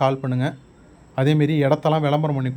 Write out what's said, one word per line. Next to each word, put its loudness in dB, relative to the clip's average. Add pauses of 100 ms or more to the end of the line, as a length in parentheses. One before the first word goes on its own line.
கால் 0
பண்ணுங்க. -2 (720)
அதேமாரி 2 (120)
இடத்தெல்லாம் 0
விளம்பரம் 0
பண்ணி -4